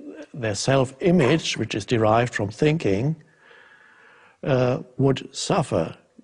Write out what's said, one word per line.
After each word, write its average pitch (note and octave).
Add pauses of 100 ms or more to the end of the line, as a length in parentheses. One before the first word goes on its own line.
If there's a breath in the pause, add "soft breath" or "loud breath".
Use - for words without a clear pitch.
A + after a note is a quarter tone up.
(340)
their A2
self-image, C#3
which A2+
is G#2
derived A2+
from G2+
thinking, D3 (1300 soft breath)
uh, B2+ (180)
would C3+
suffer. A#2 (300)